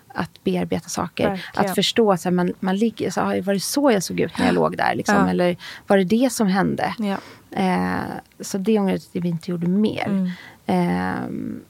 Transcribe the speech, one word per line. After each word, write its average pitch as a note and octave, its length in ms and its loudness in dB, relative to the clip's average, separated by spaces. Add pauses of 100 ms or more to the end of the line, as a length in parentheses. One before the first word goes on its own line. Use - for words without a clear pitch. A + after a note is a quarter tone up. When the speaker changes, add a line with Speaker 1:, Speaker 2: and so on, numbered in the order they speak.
(160)
Speaker 1:
att - 280 -8
bearbeta F3 460 -2
saker. F3 400 -2
Speaker 2:
Verkligen. G3 400 -4
Speaker 1:
Att F#3 60 -6
förstå, G3+ 420 2
så F3+ 120 -4
här, F3+ 40 2
man, F3+ 260 0
man F#3+ 180 -2
ligger... A3 340 0
Så, F#3+ 100 -2
"Ah, G3 200 -2
var G3 120 -2
det G3 60 0
så C#4+ 320 2
jag G3 120 2
såg F3+ 160 -4
ut F3 180 -2
när - 80 0
jag F3+ 100 4
låg E3 220 2
där, - 180 2
liksom? - 200 2
Speaker 2:
Ja. F#3+ 140 4
Speaker 1:
Eller F3+ 280 2 (300)
var G3+ 100 6
det G3 60 4
det A#3 280 2
som G#3+ 160 0
hände?" F#3 520 0
Speaker 2:
Ja. G3+ 180 -4 (340)
Speaker 1:
Eh, F#3 480 0 (400)
så - 180 -6
det G#3 220 2
ångrar G3 120 2
jag F3+ 60 0
att D#3+ 140 -10
vi F3 180 -2
inte E3+ 220 -4
gjorde F3 160 -2
mer. G3+ 400 2
Speaker 2:
Mm. F#3+ 220 0 (360)
Speaker 1:
Ehm, F3 1040 -2